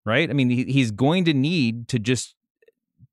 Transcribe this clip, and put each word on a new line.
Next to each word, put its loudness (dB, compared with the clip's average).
right? 0
I -4
mean, 2
he, 0
he's 0
going 2
to 2
need 0
to -2
just, -4